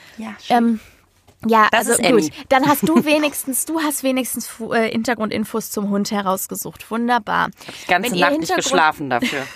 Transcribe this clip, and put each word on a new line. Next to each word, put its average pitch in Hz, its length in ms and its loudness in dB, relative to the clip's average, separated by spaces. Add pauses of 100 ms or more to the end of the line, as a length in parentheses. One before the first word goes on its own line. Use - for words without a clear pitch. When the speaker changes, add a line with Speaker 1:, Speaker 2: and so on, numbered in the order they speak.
(180)
Speaker 1:
Ja, 214 240 -12
schön. - 160 2
Speaker 2:
Ähm, 233 220 2 (680)
ja, 220 260 6
Speaker 1:
Das 240 160 2
Speaker 2:
also 233 60 0
Speaker 1:
ist 233 60 2
Emmy. 214 240 4
Speaker 2:
gut. 151 80 -4 (180)
Dann 269 180 4
hast 285 160 2
Speaker 1:
<laughs> 294 40 2
Speaker 2:
du 320 180 4
wenigstens, 294 600 0
du 320 140 -4
hast 302 240 -4
wenigstens 262 440 -2
Fu-, - 260 -8
äh, 226 180 2
Hintergrundinfos 220 800 -4
zum 202 180 -4
Hund 202 220 -2
herausgesucht. 190 800 -6
Wunderbar. 226 540 0
Speaker 1:
Hab - 240 -12
ich - 160 -16
die - 40 -12
ganze 190 220 2
Speaker 2:
Wenn 180 60 -2
ihr 180 80 4
Speaker 1:
Nacht 294 140 2
nicht 330 100 -4
Speaker 2:
Hintergrund- 339 160 0
Speaker 1:
geschlafen 160 440 2
dafür, 131 340 -2 (120)